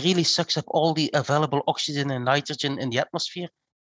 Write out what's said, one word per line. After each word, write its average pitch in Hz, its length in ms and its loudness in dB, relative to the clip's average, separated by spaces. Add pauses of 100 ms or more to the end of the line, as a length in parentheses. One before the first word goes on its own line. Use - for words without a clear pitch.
really 175 200 4
sucks - 340 0
up - 100 -4
all 160 240 2
the 151 220 0
available 143 520 2
oxygen 143 440 -2
and 123 160 -2
nitrogen 143 520 -2
in 127 120 -4
the 120 80 0
atmosphere. - 500 -4 (400)